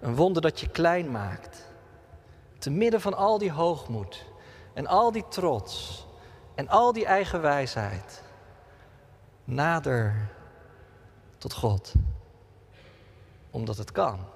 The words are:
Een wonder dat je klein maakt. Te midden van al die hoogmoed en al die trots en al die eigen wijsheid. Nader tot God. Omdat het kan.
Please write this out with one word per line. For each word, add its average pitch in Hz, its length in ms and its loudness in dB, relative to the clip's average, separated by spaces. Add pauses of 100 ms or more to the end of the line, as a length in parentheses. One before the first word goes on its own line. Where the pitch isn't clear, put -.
Een 120 140 -2
wonder 170 280 2
dat 160 180 0
je - 80 -4
klein 170 420 2
maakt. - 600 -8 (880)
Te - 120 -6
midden 220 300 2
van 196 140 -2
al 208 240 4
die 202 120 0
hoogmoed 143 720 -2 (500)
en 135 120 -6
al 226 260 4
die 214 160 -4
trots - 800 -4 (480)
en - 140 -6
al 233 240 6
die 220 140 -2
eigen 190 340 2
wijsheid. 127 800 -2 (1200)
Nader 127 840 0 (1080)
tot - 140 -10
God. 104 400 0 (1600)
Omdat 113 260 -6
het 104 160 -12
kan. 135 260 0 (180)